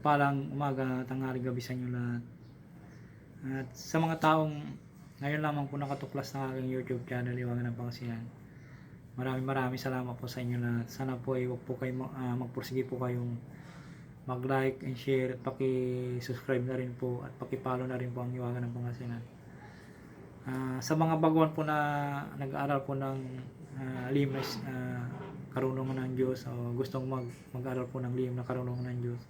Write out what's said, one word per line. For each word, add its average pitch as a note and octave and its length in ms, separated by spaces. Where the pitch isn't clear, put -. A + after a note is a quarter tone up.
Pagpalang C#3+ 480
umaga, C3 560
tanghali, C3 320
gabi B2 240
sa B2+ 80
inyo B2+ 160
lahat. A#2+ 340
At C3 240
sa - 240
mga D#3+ 240
taong D#3 400
ngayon D3+ 160
lamang D3 320
po C#3+ 80
nakatuklas C#3 560
ng C3+ 160
aking C3 160
YouTube B2+ 400
channel, B2 240
Liwangan A#2+ 400
ng A#2 80
Pangasinan, A#2 640
maraming, C3 320
maraming B2+ 320
salamat B2+ 320
po A#2+ 160
sa B2 160
inyo A#2+ 160
lahat. A#2+ 320
Sana C3 240
po B2+ 240
ay B2 80
huwag A#2+ 160
po C3 160
kayo B2+ 160
ma-, C3 240
ah, B2 160
magpursige B2+ 480
po B2+ 160
kayong B2 320
mag-like C3 560
and C3 80
share C3 400
at B2 80
paki-subscribe B2+ 1300
na B2+ 80
rin B2+ 160
po B2 320
at C3 160
paki-follow B2+ 480
na B2+ 80
rin B2 160
po B2 80
ang B2 160
Liwangan A#2+ 320
ng A#2+ 80
Pangasinan. A#2+ 480
Ah, C3 400
sa D#3 160
mga D#3+ 160
baguhan D#3+ 400
po D#3 80
na D3 720
nag-aaral C#3 480
po C#3+ 80
ng, C3+ 260
ah, C3 320
lihim C#3 240
na C3 80
is-, - 240
ah, B2 400
karunungan C3 400
ng C3 160
Diyos B2+ 320
o A#2+ 320
gustong C3 320
mag-, B2+ 240
mag-aral B2+ 320
po B2+ 160
ng B2 80
lihim B2+ 240
na B2 80
karunungan B2 480
ng B2 80
Diyos A#2+ 300